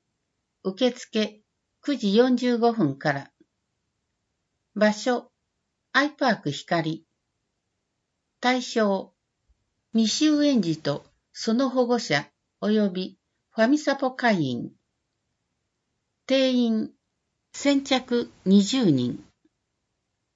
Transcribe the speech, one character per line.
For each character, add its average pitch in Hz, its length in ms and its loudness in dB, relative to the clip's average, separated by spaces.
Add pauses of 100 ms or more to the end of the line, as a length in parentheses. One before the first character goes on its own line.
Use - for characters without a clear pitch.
(640)
受 196 280 -2
付、 - 500 -6 (400)
九 285 160 -4
時 202 180 0
四 247 220 4
十 247 200 0
五 233 140 2
分 156 260 0
か 151 140 -2
ら。 139 200 -8 (1400)
場 208 180 2
所、 240 360 -4 (640)
ア 269 140 2
イ 294 60 -4
パ 277 160 -2
ー 214 100 2
ク 143 140 -6
光。 160 520 -4 (1400)
対 254 220 0
象、 208 520 -2 (800)
未 226 140 2
就 294 380 2
園 277 180 4
児 160 180 -2
と 143 240 -4 (300)
そ - 220 -6
の 262 160 0
保 254 160 0
護 240 100 2
者 147 320 -4 (320)
及 208 300 0
び 185 260 -8 (320)
フ - 120 -2
ァ 226 60 4
ミ 294 120 2
サ 277 160 -2
ポ 277 160 -4
会 208 320 0
員。 123 280 -6 (1600)
定 262 240 2
員、 226 400 0 (640)
先 277 300 0
着 247 480 -2 (140)
二 196 160 6
十 208 300 2
人。 123 340 -2 (1120)